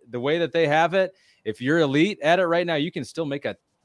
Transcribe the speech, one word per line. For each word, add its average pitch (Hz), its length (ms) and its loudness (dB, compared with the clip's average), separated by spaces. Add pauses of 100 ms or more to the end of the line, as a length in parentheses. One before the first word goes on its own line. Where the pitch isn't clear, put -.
the 120 100 -6
way 147 200 0
that 160 120 -2
they 165 160 0
have 160 260 2
it, 190 200 0 (320)
if 110 160 -6
you're 147 180 2
elite 156 420 2
at 170 180 4
it 185 60 0
right 170 200 0
now, 170 100 -2
you 151 160 -2
can 139 140 -8
still 165 200 -8
make 139 200 -6
a 104 100 -6 (300)